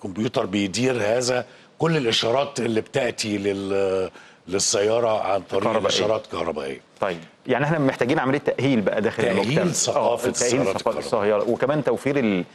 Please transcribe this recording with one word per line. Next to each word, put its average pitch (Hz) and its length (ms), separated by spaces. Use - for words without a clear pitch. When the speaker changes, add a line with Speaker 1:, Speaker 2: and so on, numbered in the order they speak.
Speaker 1:
كمبيوتر 107 420
بيدير 101 560
هذا. 120 440
كل 160 200
الإشارات 120 640
اللي 113 220
بتأتي 110 560
لل-، 98 720
للسيارة 107 760
عن 95 200
طريق 98 220
Speaker 2:
كهربائية. 107 240
Speaker 1:
إشارات 101 400
كهربائية. 76 520
Speaker 2:
طيب، 92 160
يعني 123 180
إحنا 160 140
محتاجين 135 400
عملية 135 200
تأهيل 127 420
بقى 98 200
داخل 110 220
Speaker 1:
تأهيل 98 160
Speaker 2:
المجتمع. 101 320
Speaker 1:
ثقافة 117 580
Speaker 2:
آه، - 20
تأهيل - 140
Speaker 1:
السيارات 117 320
Speaker 2:
ثقافة 107 220
Speaker 1:
الكهربائية. 104 360
Speaker 2:
السيارة، 104 140
وكمان 131 340
توفير 135 360
ال-، 101 240